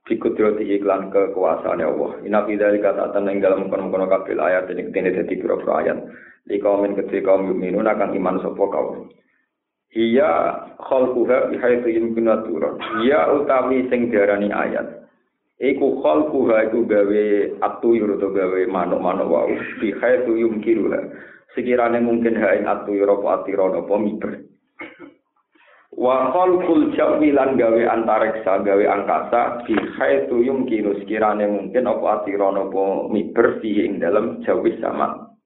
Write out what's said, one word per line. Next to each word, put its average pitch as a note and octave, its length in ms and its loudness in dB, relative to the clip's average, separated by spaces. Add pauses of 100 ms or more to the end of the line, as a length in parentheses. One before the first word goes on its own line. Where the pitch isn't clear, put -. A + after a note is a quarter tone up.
Bi A2 160 -2
qudratihi G#2+ 640 0
iklan F#2+ 320 -2
kekuasaane F2+ 720 0
Allah. D2+ 260 -2 (140)
Inna G#2 200 0
fi G#2+ 120 -4
dzalika G#2 400 2
ta'atan G2+ 320 -2
ing G2 120 -2
dalem F#2+ 280 2
kono-kono F#2+ 400 -2
kabeh F#2+ 240 0
ayat F2+ 400 0
ing E2+ 160 -6
dene F#2+ 240 0
dadi - 240 -4
pira-pira - 480 -2
ayat. G1+ 120 -2 (520)
Li G2+ 80 -2
qaumin G2+ 400 0
kedhe G2 240 -2
kaum F#2+ 240 4
mukminun F#2 400 -2
akan G2+ 320 0
iman - 240 -2
sapa - 320 -2
kaum. - 400 -6 (800)
Iya A#2 380 2 (500)
khalquha B2+ 720 0
bi - 80 -4
haitsu A#2+ 320 2
yumkinu A2+ 400 0 (160)
turun. D#2 320 -4 (240)
Iya D3 240 4
utawi C3 640 2
sing A#2+ 160 0
diarani G2+ 400 2
ayat. - 500 -4 (600)
Iku C3+ 400 0
khalquha A#2 720 2
iku G#2+ 160 0
gawe G#2 340 4 (380)
at-tuyur, G#2 560 0
atau F#2+ 160 -2
gawe F#2 320 0
manuk-manuk F2+ 640 0
wau, - 160 2 (320)
bi G#2+ 160 -2
haitsu B2 400 0
yumkinuha. A2 720 0 (480)
Sekirane A#2+ 480 0
mungkin A#2 320 2
ha G#2 240 2
ing - 80 -2
at-tuyur G2+ 400 0
apa G2 400 0
atira F#2+ 240 0
apa F2+ 320 -2
miber. - 400 -6 (1500)
Wa B2+ 400 0
khalqul F3 640 2
jawi, - 320 2
lan C3+ 320 2
gawe A2+ 160 4
antariksa, G#2+ 880 0
gawe G2+ 240 4
angkasa, G2 800 0
bi A2 80 2 (240)
haitsu C3+ 400 2
yumkinu, A2 560 0
sekirane G#2 480 0
mungkin G2 400 0
apa G#2 400 0
atira G2 240 0
apa G2 640 -2
miber, - 480 2
fihi G#2 240 -2
ing G2 160 -4
dalem G#2+ 400 -2
jawi - 400 -2
sama. - 480 -4 (160)